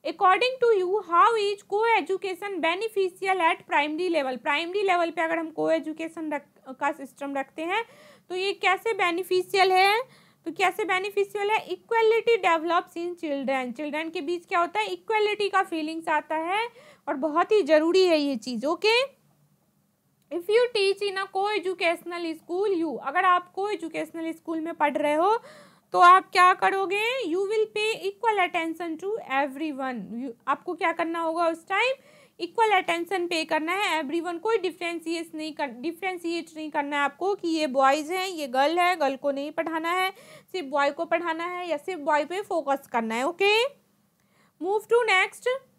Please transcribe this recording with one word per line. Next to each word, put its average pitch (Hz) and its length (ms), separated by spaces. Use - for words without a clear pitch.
according 370 480
to 466 160
you, 359 100
how 381 460
is 403 260
co-education 392 840
beneficial 370 800
at 359 60
primary 311 500
level? 262 200
प्राइमरी 339 400
लेवल 349 280
पे 339 120
अगर 330 160
हम 320 220
co-education 320 720
रख, 285 100
का 277 240
सिस्टम 277 440
रखते 277 260
हैं 392 220
तो 349 60
ये 381 180
कैसे 392 400
बेनिफिशियल 370 800
है? 392 300
तो 330 80
कैसे 381 320
बेनिफिशियल 403 680
है? 440 180
Equality 453 760
develops 339 520
in 349 280
children, 269 480
चिल्ड्रन 302 380
के 359 100
बीच 349 260
क्या 381 120
होता 339 220
है, 427 60
इक्वलिटी 415 640
का 392 140
फीलिंग्स 330 460
आता 311 280
है 370 320
और 285 60
बहुत 311 380
ही 415 100
ज़रूरी 320 440
है 330 120
ये 285 180
चीज़। 240 300
ओके, 427 360
if 339 60
you 480 340
teach 392 360
in 370 60
a 392 80
co-educational 349 1040
school, 359 440
you, 285 180
अगर 302 220
आप 359 300
co-educational 330 840
स्कूल 330 240
में 330 140
पढ़ 302 220
रहे 294 180
हो 403 280
तो 359 60
आप 370 320
क्या 359 240
करोगे? 392 800
You 381 80
will 427 240
pay 427 200
equal 392 540
attention 330 540
to 392 60
everyone। 262 800
You, 277 60
आपको 294 260
क्या 339 180
करना 330 280
होगा 330 280
उस 330 200
टाइम? 453 260
इक्वल 427 300
अटेंशन 349 560
पे 330 180
करना 311 280
है 370 300
everyone, 330 380
कोई 440 180
डिफरेंशिएट 339 760
नहीं 311 180
कर, 302 140
डिफरेंशिएट 339 920
नहीं 311 140
करना 294 260
है 285 60
आपको 330 320
कि 359 140
ये 320 180
बॉयज़ 277 460
हैं, 370 160
ये 311 180
गर्ल 277 320
है, 359 180
गर्ल 277 200
को 285 140
नहीं 277 220
पढ़ाना 320 380
है, 370 200
सिर्फ 359 140
बॉय 285 240
को 311 140
पढ़ाना 330 400
है 359 240
या 311 80
सिर्फ 339 240
बॉय 285 240
पे 359 180
फोकस 285 440
करना 226 280
है। 240 100
ओके, 403 400
move 403 220
to 466 240
next 403 400